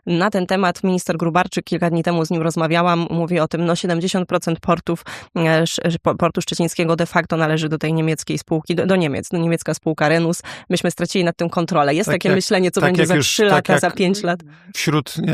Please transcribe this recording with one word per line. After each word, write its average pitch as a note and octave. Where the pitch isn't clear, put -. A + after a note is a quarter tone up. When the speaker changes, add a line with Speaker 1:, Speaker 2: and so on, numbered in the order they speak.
Speaker 1:
na E3+
ten F#3
temat? F#3+
Minister F#3
Grubarczyk, F3
kilka E3+
dni E3
temu E3
z -
nim E3+
rozmawiałam, E3+
mówi E3+
o D#3
tym, E3+
no, E3+
siedemdziesiąt F3+
procent E3+
portów, E3+
e, D#3+
sz-, E3+
po-, D3+
portu E3+
szczecińskiego E3
de E3
facto E3
należy D#3+
do D#3
tej D#3+
niemieckiej D#3+
spółki, D#3+
do, E3+
do F#3+
Niemiec, D#3+
no, F3+
niemiecka E3
spółka D3+
Renus. E3
Myśmy F3
stracili F3
nad E3+
tym E3+
kontrolę. D#3
Jest F3
Speaker 2:
Tak D#3
Speaker 1:
takie F#3
Speaker 2:
jak, -
Speaker 1:
myślenie, F#3
co -
Speaker 2:
tak D3
Speaker 1:
będzie E3
Speaker 2:
jak D#3
Speaker 1:
za F3+
Speaker 2:
już, D3
Speaker 1:
trzy G#3
Speaker 2:
tak F3+
Speaker 1:
lata, F#3+
Speaker 2:
jak -
Speaker 1:
za F3
pięć G3
lat? F3
Speaker 2:
wśród, -